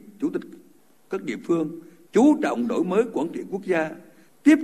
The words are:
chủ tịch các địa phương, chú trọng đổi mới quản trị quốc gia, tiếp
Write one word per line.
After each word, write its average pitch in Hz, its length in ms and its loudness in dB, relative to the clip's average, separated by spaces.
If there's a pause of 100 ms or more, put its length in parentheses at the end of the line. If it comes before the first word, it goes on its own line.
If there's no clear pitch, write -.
(200)
chủ 139 120 -2
tịch 147 100 -6 (680)
các 190 140 -6
địa 117 200 -6
phương, 165 360 -2 (320)
chú 277 300 6
trọng 120 260 -2
đổi 110 160 -2
mới 190 280 2
quản 175 220 -4
trị 185 60 -10 (100)
quốc 190 140 -8
gia, 160 260 -2 (520)
tiếp 294 200 6